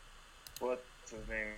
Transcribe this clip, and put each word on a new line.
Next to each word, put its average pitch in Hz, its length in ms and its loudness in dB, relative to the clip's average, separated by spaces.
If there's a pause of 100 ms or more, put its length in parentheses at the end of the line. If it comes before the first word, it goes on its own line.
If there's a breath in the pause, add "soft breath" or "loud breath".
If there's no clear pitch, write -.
(600)
what's 127 500 2
his 110 180 -4
name? 107 300 4